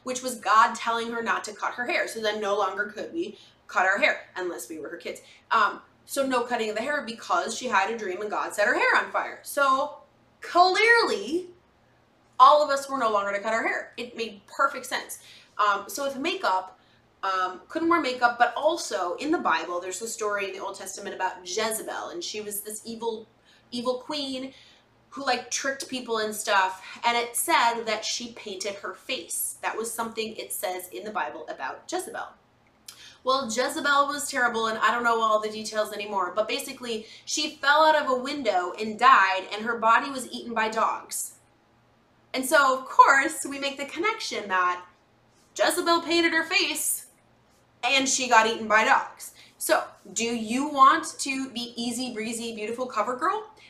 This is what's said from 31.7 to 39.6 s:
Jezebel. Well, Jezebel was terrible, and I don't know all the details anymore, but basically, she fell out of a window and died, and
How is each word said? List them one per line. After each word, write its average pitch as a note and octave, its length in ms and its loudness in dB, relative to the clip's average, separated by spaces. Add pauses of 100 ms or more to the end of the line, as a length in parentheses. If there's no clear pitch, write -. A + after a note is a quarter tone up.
Jezebel. - 360 -8 (920)
Well, C4 280 0
Jezebel C#4 560 2
was C#4+ 240 -6
terrible, A3+ 380 0
and A3 100 -4
I A3 120 2
don't A#3+ 140 0
know A#3 160 4
all G#3+ 200 4
the G#3+ 100 -4
details G#3+ 420 -4
anymore, G3+ 420 -4
but G#3+ 140 0
basically, B3 580 -6 (200)
she D4+ 300 -4
fell D4 280 6
out D#4 160 6
of C4 80 -2
a B3+ 80 2
window B3 640 -2
and G#3+ 180 -6
died, F#3+ 540 6
and G#3+ 140 -6